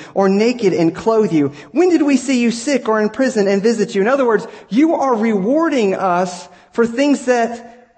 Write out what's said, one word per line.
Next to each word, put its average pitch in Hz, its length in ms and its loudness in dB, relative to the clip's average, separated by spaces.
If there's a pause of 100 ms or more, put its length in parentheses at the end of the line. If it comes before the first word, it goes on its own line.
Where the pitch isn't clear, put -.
(140)
Or 196 140 2
naked 208 440 0
and 165 220 0
clothe 214 380 0
you? 143 200 0 (200)
When 359 180 2
did 320 120 2
we 285 140 2
see 254 240 0
you 233 100 2
sick 240 380 -2
or 214 120 0
in 208 80 0
prison 220 400 0
and 196 140 0
visit 208 320 0
you?'" 196 80 0
In 202 60 2
other 269 180 2
words, 208 200 0 (220)
you 311 260 2
are 269 200 0
rewarding 226 800 0
us 185 540 -2 (240)
for 226 140 2
things 262 400 0
that 233 500 -2 (200)